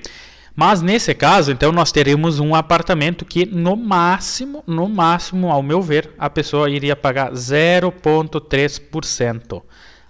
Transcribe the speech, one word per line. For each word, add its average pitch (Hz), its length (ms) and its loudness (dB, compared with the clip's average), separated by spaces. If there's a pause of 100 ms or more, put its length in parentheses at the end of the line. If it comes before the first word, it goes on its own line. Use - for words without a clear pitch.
(560)
Mas 175 260 4
nesse 185 340 0
caso, 151 360 4
então, 143 200 2
nós 170 200 2
teremos 147 480 2
um 151 140 0
apartamento 165 680 0
que 180 220 -2
no 180 300 0
máximo, 214 920 -2
no 170 220 -2
máximo, 180 600 0
ao 139 140 2
meu 156 180 0
ver, 156 360 -2
a 147 120 -4
pessoa 147 400 -2
iria 143 260 -2
pagar 135 380 -2
zero 160 580 0
ponto 156 500 -2
três 139 360 -2
por - 280 -10
cento 113 580 -6 (460)